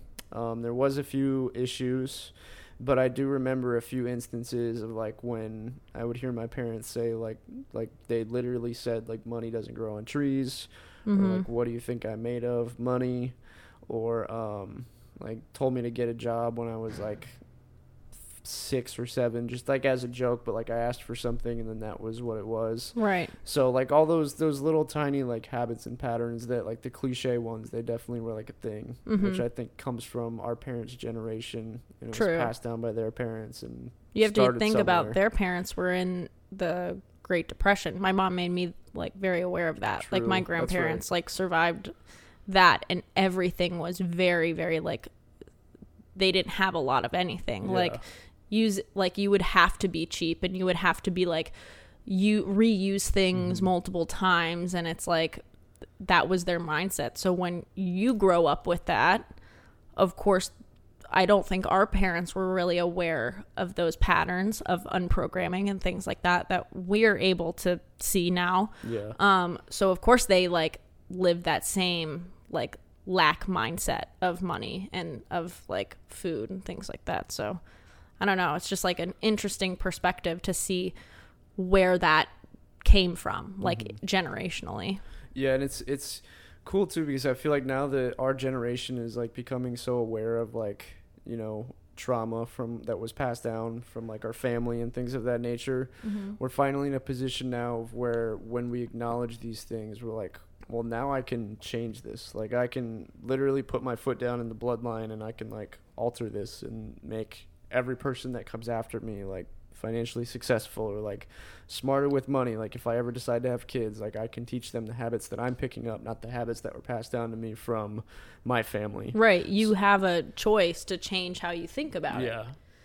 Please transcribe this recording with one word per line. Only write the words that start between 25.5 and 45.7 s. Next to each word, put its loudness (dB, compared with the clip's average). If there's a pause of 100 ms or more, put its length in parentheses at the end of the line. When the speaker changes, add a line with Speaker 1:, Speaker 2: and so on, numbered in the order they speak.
Speaker 1:
and -8
patterns -4
that, -2
like, -6
the -8
cliche -2
ones, -6
they -4
definitely -4
were, -6
like, -8
a -16
thing, -8 (100)
Speaker 2:
Mm-hmm. 2
Speaker 1:
which 0
I 0
think -8
comes -6
from -6
our -4
parents' -8
generation, -8 (200)
and -10
it -8
Speaker 2:
True. 2
Speaker 1:
was 2
passed -4
down -4
by -2
their -2
parents, -8
and -12 (240)
Speaker 2:
You 4
have 2
to 4
Speaker 1:
started 6
Speaker 2:
think 4
about 4
Speaker 1:
somewhere. -4
Speaker 2:
their 4
parents 0
were 0
in -2 (240)
the -4 (240)
Great 0
Depression. 2
My 2
mom 2
made 0
me -2 (260)
like, -6
very 0
aware 0
of -4
that. -2
Like, 2
Speaker 1:
True. 2
Speaker 2:
my 4
Speaker 1:
That's -6
right. 0
Speaker 2:
grandparents, 0
like, 0
survived 0 (560)
that, 8
and 0 (140)
everything 2
was -4
very, 2
very, 0
like, -4 (1080)